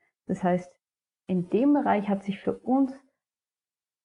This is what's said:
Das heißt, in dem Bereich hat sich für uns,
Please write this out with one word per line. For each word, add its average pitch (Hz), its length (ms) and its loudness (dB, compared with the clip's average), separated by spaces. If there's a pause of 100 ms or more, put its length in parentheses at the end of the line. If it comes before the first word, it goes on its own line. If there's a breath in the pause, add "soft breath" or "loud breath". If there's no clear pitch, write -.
(260)
Das 185 180 -4
heißt, 180 260 0 (580)
in 180 200 -2
dem 277 240 2
Bereich 202 360 2
hat 196 140 -2
sich - 160 -6
für - 140 -4
uns, 262 400 0 (1120)